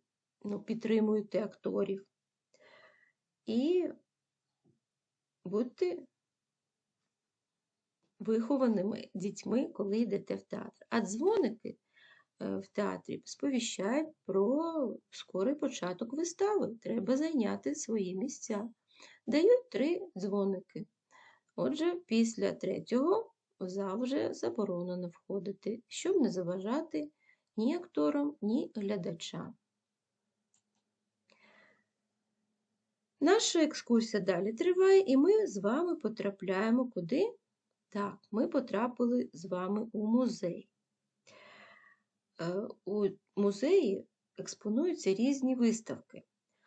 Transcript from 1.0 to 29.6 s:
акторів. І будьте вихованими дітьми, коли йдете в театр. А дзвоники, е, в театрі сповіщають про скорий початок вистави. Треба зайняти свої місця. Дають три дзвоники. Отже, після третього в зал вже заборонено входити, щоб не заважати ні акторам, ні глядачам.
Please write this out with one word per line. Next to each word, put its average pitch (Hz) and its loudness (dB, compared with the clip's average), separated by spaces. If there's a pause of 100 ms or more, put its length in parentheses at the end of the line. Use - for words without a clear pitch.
акторів. 196 -4 (1400)
І 302 2 (1600)
будьте 254 -2 (2250)
вихованими 226 0
дітьми, 208 -2
коли 202 -4
йдете 196 -2
в 196 -8
театр. - -12
А 233 0
дзвоники, 240 0 (640)
е, 196 -4
в 196 -8
театрі 180 -6
сповіщають 254 -2 (160)
про 269 0 (140)
скорий 202 -2
початок 233 -6
вистави. 339 -2
Треба 226 0
зайняти 269 0
свої 196 -4
місця. 220 -6 (580)
Дають 370 6
три 311 0 (160)
дзвоники. 196 -2 (720)
Отже, 311 0 (120)
після 226 2
третього 285 0 (280)
в 185 -6
зал 196 -4
вже 269 -2
заборонено 180 -4
входити, 196 -8
щоб - -2
не 240 4
заважати 196 -4 (460)
ні 254 0
акторам, 294 0
ні 247 -2
глядачам. 175 -6 (3750)